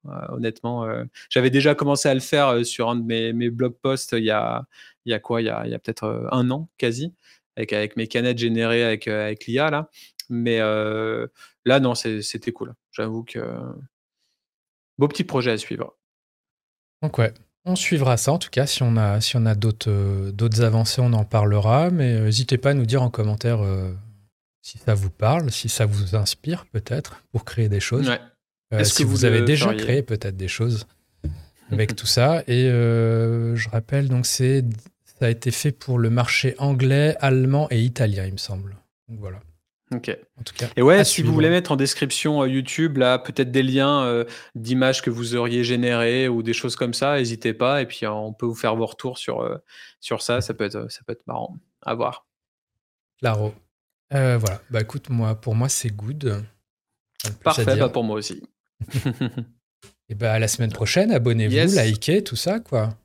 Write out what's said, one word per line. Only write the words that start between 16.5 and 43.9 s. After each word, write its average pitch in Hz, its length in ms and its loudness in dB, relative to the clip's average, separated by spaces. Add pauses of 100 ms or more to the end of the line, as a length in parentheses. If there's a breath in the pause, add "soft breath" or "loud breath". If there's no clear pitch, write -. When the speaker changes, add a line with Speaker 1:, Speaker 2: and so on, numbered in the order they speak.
Speaker 2:
Donc 156 160 -4
ouais, 110 160 2 (320)
on 180 100 0
suivra 135 420 2
ça - 140 0
en 165 60 2
tout - 120 -6
cas. 127 180 0
Si - 160 -2
on 117 140 4
a, 104 240 4
si - 140 -2
on 113 100 4
a 110 100 4
d'autres, 110 340 0
euh, 98 420 0
d'autres 110 300 2
avancées, 113 400 2
on 123 120 4
en 110 120 2
parlera. 107 640 4
Mais, 143 240 2
euh, 110 120 2
n'hésitez 117 320 2
pas 139 140 2
à - 20 4
nous 131 120 2
dire 127 160 2
en 123 80 2
commentaire, 107 540 0
euh, 95 280 -2 (680)
si - 160 -18
ça - 160 0
vous 98 160 2
parle, 131 420 0
si - 160 -6
ça 110 180 0
vous 101 300 0
inspire 143 520 -2
peut-être - 540 -6 (120)
pour 117 100 -2
créer 113 240 0
des 101 140 2
choses. 131 280 0
Speaker 1:
Ouais. 120 100 2 (540)
Speaker 2:
Euh, 107 60 0
Speaker 1:
Est-ce 107 160 4
Speaker 2:
si 156 80 2
Speaker 1:
que 120 40 4
Speaker 2:
vous 104 40 2
Speaker 1:
vous 101 140 2
Speaker 2:
avez 117 140 6
Speaker 1:
le 120 60 4
Speaker 2:
déjà 139 200 4
Speaker 1:
feriez ? 110 180 2
Speaker 2:
créé 123 200 2
peut-être 104 340 -4
des 92 100 -6
choses 113 400 -2 (360)
Speaker 1:
<laughs> - 480 -10
Speaker 2:
avec 107 260 0
tout - 80 -8
ça. 147 420 2
Et, 127 220 4
euh, 117 880 2
je 110 120 0
rappelle, 135 380 0
donc 123 180 0
c'est, 131 380 2 (560)
ça 127 60 2
a 117 40 4
été 117 220 -2
fait 143 220 -2
pour 123 260 -2
le 113 100 4
marché 120 500 2
anglais, 139 600 2
allemand 135 520 4
et 117 100 2
italien, 110 440 0
il 95 80 -6
me 98 40 -10
semble. 98 400 -10 (320)
Donc 113 100 -14
voilà. 98 220 -14 (520)
Speaker 1:
Ok. 120 240 -6 (220)
Speaker 2:
En 117 40 -12
tout - 120 -14
cas, 120 200 -6
Speaker 1:
Et 123 60 2
ouais, 147 160 8
Speaker 2:
à 202 60 8
Speaker 1:
si - 120 2
Speaker 2:
suivre. 165 120 2
Speaker 1:
vous 160 80 4
voulez 156 160 4
mettre 175 200 2
en 147 40 2
description, 139 680 0
euh, 131 60 2
YouTube, 135 500 -2
là, 127 220 4
peut-être 127 320 -2
des 131 120 4
liens, 135 420 2